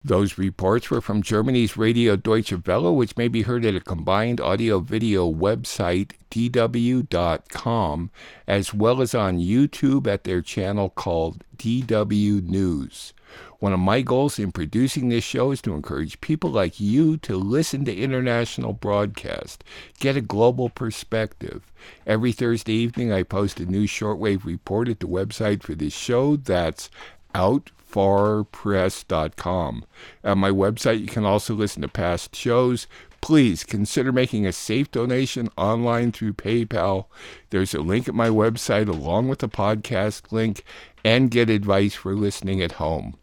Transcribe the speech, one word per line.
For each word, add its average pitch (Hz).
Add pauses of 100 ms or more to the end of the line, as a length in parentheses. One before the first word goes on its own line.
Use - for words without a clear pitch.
Those 98
reports 95
were 120
from 104
Germany's 113
Radio 113
Deutsche 110 (120)
Welle, 90
which 120
may 120
be 117
heard 117
at 101
a 87
combined 98
audio-video 101
website, 95 (180)
D 117
W 120
dot 85
com, 90 (360)
as 98
well 117
as 123
on 95
YouTube 135
at 101
their 90
channel 101
called 82 (140)
D 120
W 104
News. 87 (460)
One 98
of 92
my 101
goals 131
in 98
producing 123
this 117
show 131
is 139
to 98
encourage 135
people 156
like 95
you 147
to 107
listen 127
to 110
international 120
broadcast, 104 (360)
get 135
a 139
global 117
perspective. - (340)
Every 113
Thursday 117
evening, 117
I 95
post 98
a 90
new 98
shortwave 101
report 98
at 113
the 87
website 101
for 80
this 76
show. 135
That's 90 (420)
outfarpress 101
dot 78
com. 78 (400)
At 101
my 98
website, 107
you -
can 107
also 104
listen 104
to 69
past 87
shows. 123 (340)
Please 131
consider 123
making 123
a 90
safe 127
donation 123
online 117
through 104
PayPal. 101 (440)
There's 95
a 73
link 101
at 131
my 117
website 110
along 87
with 135
the 117
podcast 104
link, 110 (400)
and 120
get 117
advice 101
for 98
listening 95
at 85
home. 76